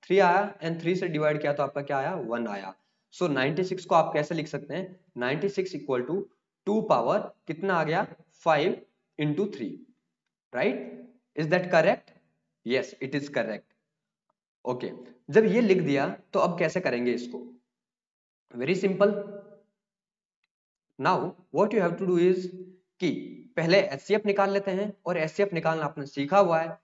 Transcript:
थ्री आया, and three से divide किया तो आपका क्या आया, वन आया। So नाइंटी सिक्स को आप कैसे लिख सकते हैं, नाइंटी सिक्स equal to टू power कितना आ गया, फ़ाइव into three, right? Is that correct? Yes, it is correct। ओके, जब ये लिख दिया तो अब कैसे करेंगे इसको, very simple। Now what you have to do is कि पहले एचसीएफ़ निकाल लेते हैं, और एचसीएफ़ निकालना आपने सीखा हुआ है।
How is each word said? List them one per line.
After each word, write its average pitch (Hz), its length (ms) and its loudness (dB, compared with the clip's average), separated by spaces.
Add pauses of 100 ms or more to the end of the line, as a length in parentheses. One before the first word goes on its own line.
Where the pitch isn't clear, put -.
थ्री 190 180 2
आया, 185 220 4 (180)
and 165 200 -4
three 170 160 0
से 180 120 -4
divide 151 320 0
किया 143 120 -2
तो 143 100 -2
आपका 139 200 -4
क्या 139 160 -4
आया, 151 160 -4
वन 117 340 -4
आया। 95 260 -10 (400)
So 180 160 -2
नाइंटी 143 340 0
सिक्स 185 200 -6
को 190 100 0
आप 160 200 4
कैसे 151 200 0
लिख 156 140 -4
सकते 143 260 -8
हैं, - 260 -10 (180)
नाइंटी 143 320 -2
सिक्स 185 260 -4
equal 127 340 -2
to 196 120 -2 (440)
टू 214 140 0 (100)
power 135 280 4 (280)
कितना 180 280 -2
आ 165 100 2
गया, 165 220 0 (380)
फ़ाइव 160 360 2 (380)
into 151 360 0
three, 107 140 -8 (840)
right? 196 300 0 (540)
Is 151 160 -2
that 180 180 0
correct? 180 420 4 (540)
Yes, 120 260 -2 (100)
it 131 120 -8
is 143 160 -4
correct। 107 340 -4 (1000)
ओके, 127 260 -4 (400)
जब 214 140 8
ये 220 160 4
लिख 190 220 4
दिया 143 240 2 (260)
तो 196 80 2
अब 170 180 2
कैसे 165 220 0
करेंगे 120 320 0
इसको, - 260 -6 (1160)
very 131 240 -2
simple। 202 340 2 (1900)
Now 180 180 2 (380)
what 214 200 2
you 208 80 4
have 175 160 0
to 190 80 -2
do 180 160 4
is 185 240 4 (540)
कि 175 100 2 (460)
पहले 165 220 4
एचसीएफ़ 202 480 0
निकाल 196 260 2
लेते 196 180 -2
हैं, 202 220 -2 (140)
और 175 120 -2
एचसीएफ़ 180 360 0
निकालना 160 300 0
आपने 139 220 -6
सीखा 143 320 0
हुआ 170 220 4
है। 165 240 -8